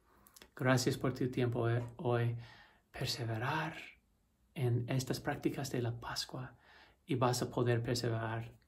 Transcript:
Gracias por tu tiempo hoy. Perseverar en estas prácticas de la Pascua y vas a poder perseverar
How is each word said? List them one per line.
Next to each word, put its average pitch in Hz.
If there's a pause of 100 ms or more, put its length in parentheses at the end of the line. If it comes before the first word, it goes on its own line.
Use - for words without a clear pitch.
(540)
Gracias 127
por 131
tu 127
tiempo 120 (300)
hoy. 120 (540)
Perseverar 131 (800)
en 120
estas 131
prácticas 143
de 131
la 120
Pascua - (480)
y 147
vas 123
a 123
poder 120
perseverar 113 (160)